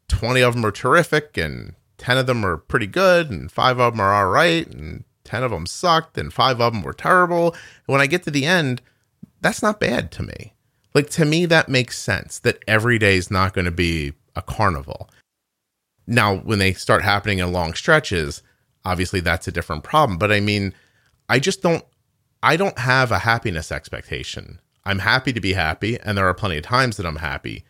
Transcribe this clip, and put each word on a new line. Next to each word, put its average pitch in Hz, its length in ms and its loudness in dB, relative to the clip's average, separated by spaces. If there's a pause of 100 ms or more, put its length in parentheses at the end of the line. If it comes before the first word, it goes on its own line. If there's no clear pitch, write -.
twenty 123 340 0
of 123 140 4
'em 120 100 -2
are 104 60 2
terrific 151 640 0
and 65 360 -6 (240)
ten 127 200 0
of 131 100 0
them 120 180 -2
are 87 100 0
pretty 110 320 -4
good 175 420 2
and 82 220 -8
five 127 280 2
of 120 140 2
'em 110 60 -4
are 98 140 4
all 101 160 4
right 165 380 2
and 78 360 -12 (220)
ten 117 180 -6
of 120 80 -2
'em 85 160 -6
sucked 160 500 0
and 73 160 -6
five 120 280 2
of 117 120 2
'em 107 80 -4
were 69 120 -8
terrible, 170 600 2 (320)
when 135 140 2
I 139 80 4
get 175 160 -2
to 160 80 -6
the 143 140 0
end, 151 360 0 (600)
that's - 200 -2
not 214 200 0
bad - 320 -2
to - 100 -8
me. - 300 -12 (420)
Like, 143 160 2
to 160 140 2
me, 160 220 2
that 160 200 4
makes 127 320 -2
sense - 400 -4
that - 260 -2
every 110 320 2
day 101 200 6
is 90 120 -2
not 95 240 0
gonna 90 180 0
be 82 420 -2 (240)
a - 40 -8
carnival. - 680 -4 (1000)
Now, 104 300 2
when 101 220 -2
they 95 120 4
start 92 320 2
happening 101 360 0
in 90 120 -2
long 85 220 -2
stretches, 98 680 0 (440)
obviously 92 340 -2
that's 85 300 -2
a - 20 -10
different 78 320 -6
problem. 135 340 2
But 101 140 0
I 104 80 2
mean, 101 340 -2 (560)
I 123 100 6
just 185 220 -4
don't, 170 220 0 (580)
I 131 140 4
don't 190 240 -2
have 127 320 2
a 95 80 0
happiness 110 540 -2
expectation. - 880 -12 (240)
I'm 98 140 -2
happy 117 340 0
to 110 80 -4
be 95 100 -2
happy, 87 480 -2
and 101 180 -4
there 95 120 2
are 92 40 0
plenty 92 220 -4
of 73 80 -6
times 123 320 0
that 95 100 -8
I'm 78 120 -6
happy, 67 520 -8